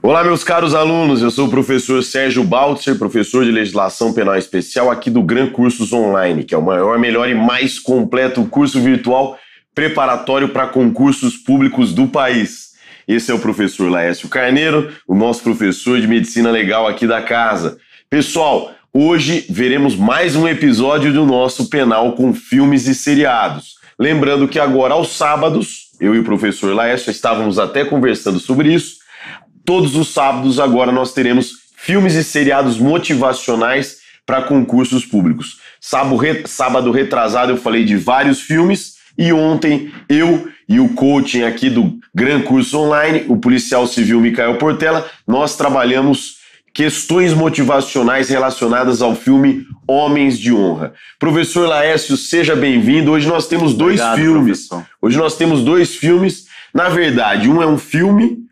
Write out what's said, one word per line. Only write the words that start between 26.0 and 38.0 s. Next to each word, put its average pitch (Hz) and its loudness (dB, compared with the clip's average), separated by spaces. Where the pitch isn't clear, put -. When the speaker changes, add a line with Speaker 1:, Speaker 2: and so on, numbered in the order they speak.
Speaker 1:
eu 101 2
e 113 2
o 113 0
professor 101 -2
Laércio 120 -2
estávamos 110 -2
até 107 -2
conversando 123 -2
sobre 151 0
isso, - -4
todos 170 0
os 156 0
sábados 135 0
agora 123 2
nós 127 -2
teremos 127 0
filmes 190 0
e 160 0
seriados 139 0
motivacionais 131 0
pra 131 -2
concursos 127 0
públicos. 87 -2
Sábado 131 -2
re-, 151 0
sábado 127 -2
retrasado 123 0
eu 123 0
falei 113 0
de 104 2
vários 135 0